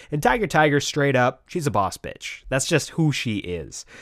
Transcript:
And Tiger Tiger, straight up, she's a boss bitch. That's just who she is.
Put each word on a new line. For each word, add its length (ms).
And 120
Tiger 240
Tiger, 320
straight 380
up, 300
she's 200
a 40
boss 260
bitch. 500
That's 180
just 260
who 200
she 280
is. 460